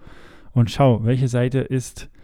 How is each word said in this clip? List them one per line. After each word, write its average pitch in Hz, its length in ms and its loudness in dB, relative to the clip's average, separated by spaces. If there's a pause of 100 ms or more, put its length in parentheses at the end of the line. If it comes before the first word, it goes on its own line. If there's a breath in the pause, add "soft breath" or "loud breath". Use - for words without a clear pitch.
(520 loud breath)
und 117 180 2
schau, 120 340 2
welche 127 220 0
Seite 123 320 -2
ist - 520 -6 (140 soft breath)